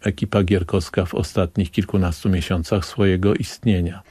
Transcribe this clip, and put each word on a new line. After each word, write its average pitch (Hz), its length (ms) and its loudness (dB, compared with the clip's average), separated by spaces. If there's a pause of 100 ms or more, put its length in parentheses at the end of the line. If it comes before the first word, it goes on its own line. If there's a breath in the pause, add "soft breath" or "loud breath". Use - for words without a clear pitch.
ekipa 104 400 0
gierkowska 92 600 0
w - 100 -6
ostatnich 92 560 -2
kilkunastu 92 580 0
miesiącach 90 560 0
swojego 98 500 2
istnienia. 90 760 -2